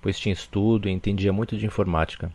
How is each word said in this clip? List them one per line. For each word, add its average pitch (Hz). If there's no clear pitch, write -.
pois 98
tinha 101
estudo 104
e 95
entendia 98
muito 104
de 104
informática. 90